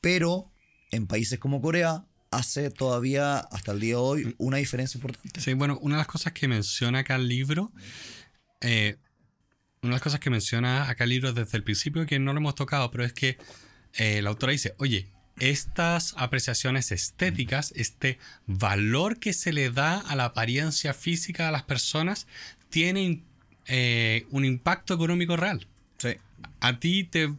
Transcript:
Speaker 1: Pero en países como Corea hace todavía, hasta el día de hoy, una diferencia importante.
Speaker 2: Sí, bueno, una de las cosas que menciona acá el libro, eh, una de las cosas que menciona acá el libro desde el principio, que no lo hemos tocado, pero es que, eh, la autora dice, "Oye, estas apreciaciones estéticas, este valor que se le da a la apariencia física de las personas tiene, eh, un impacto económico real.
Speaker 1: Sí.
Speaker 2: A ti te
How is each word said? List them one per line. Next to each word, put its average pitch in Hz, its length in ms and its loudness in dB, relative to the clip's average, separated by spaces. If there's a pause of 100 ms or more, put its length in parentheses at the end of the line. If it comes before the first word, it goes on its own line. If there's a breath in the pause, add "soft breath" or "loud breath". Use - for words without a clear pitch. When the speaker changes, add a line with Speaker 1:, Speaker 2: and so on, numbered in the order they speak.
Speaker 1:
Pero 180 500 2 (400)
en 110 160 -2
países 110 320 -2
como 139 220 -2
Corea 165 440 0 (260)
hace 139 380 -2
todavía, 135 680 0
hasta - 320 -8
el 101 80 -2
día 113 160 0
de 123 60 2
hoy, 131 360 0
una 131 200 0
diferencia 131 420 -2
importante. 131 420 -10
Speaker 2:
Sí, 131 120 0
bueno, 139 280 2
una 147 140 0
de 156 60 0
las 147 60 -2
cosas 170 260 -4
que - 140 -2
menciona 120 520 0
acá 135 160 -2
el 127 120 0
libro, 139 440 0 (880 loud breath)
eh, 107 360 2 (840)
una 120 100 0
de 123 40 2
las 127 60 0
cosas 147 180 0
que - 100 -2
menciona 123 600 2
acá 120 160 0
el 120 60 2
libro 127 220 2
desde 117 240 -2
el 101 60 -2
principio, 151 420 0
que 143 140 0
no 139 140 0
lo 147 60 0
hemos 151 160 0
tocado, 135 360 -2
pero 123 120 -2
es 120 100 -2
que, 131 240 0 (560 loud breath)
eh, 107 280 2
la 101 80 0
autora 127 220 0
dice, - 260 -2
"Oye, 107 300 0 (320)
estas 165 760 0
apreciaciones 127 760 0
estéticas, 143 840 -2
este 131 440 -2 (260 loud breath)
valor 107 760 2
que 208 140 -2
se 165 200 -2
le 135 180 2
da 151 280 2
a 156 180 -4
la 123 80 2
apariencia 135 680 0
física 170 540 -2
de 156 60 0
las 143 100 -2
personas 160 640 -2 (420 loud breath)
tiene, 180 540 2 (420)
eh, 117 680 2
un 135 140 0
impacto 135 480 0
económico 170 440 2
real. 180 280 -2 (320)
Speaker 1:
Sí. 120 120 -2 (500)
Speaker 2:
A 123 200 2
ti 180 260 4
te 156 340 0